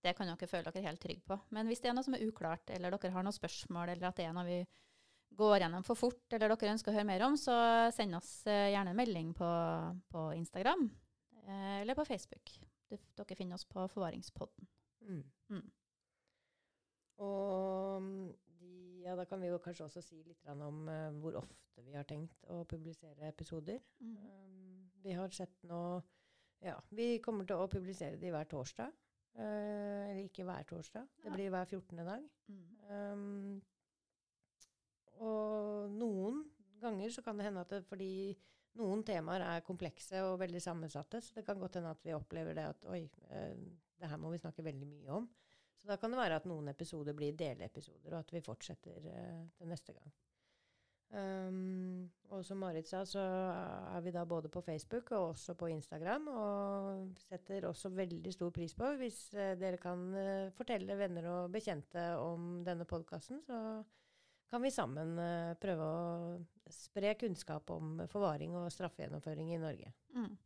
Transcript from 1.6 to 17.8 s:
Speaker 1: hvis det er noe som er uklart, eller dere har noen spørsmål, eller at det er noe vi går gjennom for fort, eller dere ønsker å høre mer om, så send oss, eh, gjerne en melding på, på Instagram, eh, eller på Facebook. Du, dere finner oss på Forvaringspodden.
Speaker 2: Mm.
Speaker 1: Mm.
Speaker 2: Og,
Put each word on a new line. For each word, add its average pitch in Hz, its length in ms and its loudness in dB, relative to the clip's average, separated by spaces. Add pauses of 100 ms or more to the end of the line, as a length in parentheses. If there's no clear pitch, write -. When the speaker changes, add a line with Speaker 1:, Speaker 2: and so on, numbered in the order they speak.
Speaker 1:
hvis 233 140 2
det 240 100 4
er - 20 4
noe 254 100 4
som 262 120 2
er - 100 0
uklart, 170 440 -2
eller 180 220 0
dere 190 220 0
har 185 100 2
noen 202 120 2
spørsmål, 175 540 -2
eller 175 200 0
at 185 80 -4
det 175 80 2
er 165 80 0
noe 175 140 0
vi 175 140 2 (680)
går 208 280 10
gjennom 175 240 4
for 240 140 4
fort, 247 340 2
eller 220 240 8
dere 214 160 4
ønsker 220 200 2
å 214 40 6
høre 208 140 6
mer 190 160 6
om, 285 120 8
så 262 160 6 (380)
send 202 240 2
oss, - 160 -4 (160)
eh, 202 240 8
gjerne 196 220 4
en 196 40 4
melding 175 360 4
på, 170 160 4 (600)
på 160 240 0
Instagram, 214 540 4 (560)
eh, 196 380 -2
eller 233 160 2
på 302 80 4
Facebook. - 480 -6 (360)
Du, 208 80 -8 (200)
dere 202 200 -8
finner 180 200 -4
oss - 80 -8
på 185 220 -2
Forvaringspodden. - 800 -4 (340)
Speaker 2:
Mm. 185 220 -6 (260)
Speaker 1:
Mm. 202 220 -6 (1500)
Speaker 2:
Og, 190 840 2